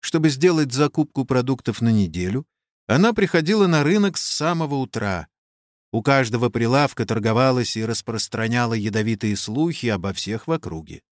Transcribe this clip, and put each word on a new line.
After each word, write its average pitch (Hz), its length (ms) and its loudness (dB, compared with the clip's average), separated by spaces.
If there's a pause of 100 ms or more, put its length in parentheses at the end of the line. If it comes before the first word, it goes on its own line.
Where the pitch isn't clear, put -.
Чтобы 160 300 2
сделать 147 420 2
закупку 143 520 0
продуктов 127 560 -2
на 117 100 2
неделю, 95 560 0 (400)
она 190 260 4
приходила 196 540 2
на 160 160 4
рынок 196 340 2
с - 60 -4
самого 156 540 -2
утра. 104 500 -4 (680)
У 113 100 0
каждого 123 480 2
прилавка 123 540 0
торговалась 113 720 0
и 110 80 -4
распространяла 113 880 -2
ядовитые 107 640 -2
слухи 143 500 -4
обо 95 260 -2
всех 104 340 -8
в 165 60 -2
округе. 82 600 -8